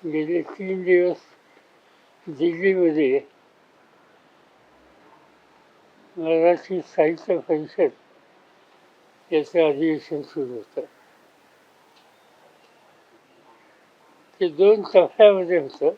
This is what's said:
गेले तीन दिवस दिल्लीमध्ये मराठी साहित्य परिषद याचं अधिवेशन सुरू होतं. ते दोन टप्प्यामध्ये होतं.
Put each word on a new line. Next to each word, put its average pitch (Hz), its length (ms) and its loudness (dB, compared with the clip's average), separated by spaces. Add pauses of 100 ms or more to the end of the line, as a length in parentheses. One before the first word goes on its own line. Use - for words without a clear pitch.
गेले 156 380 -6
तीन 190 400 -10
दिवस 180 340 0 (1080)
दिल्लीमध्ये 165 920 0 (3000)
मराठी 165 640 0
साहित्य 165 580 -2
परिषद 156 500 -4 (1400)
याचं 156 360 0
अधिवेशन 151 540 -4
सुरू 131 300 -10
होतं. - 280 -14 (3500)
ते 185 80 -2
दोन 196 340 4
टप्प्यामध्ये 185 760 4
होतं. 143 400 -2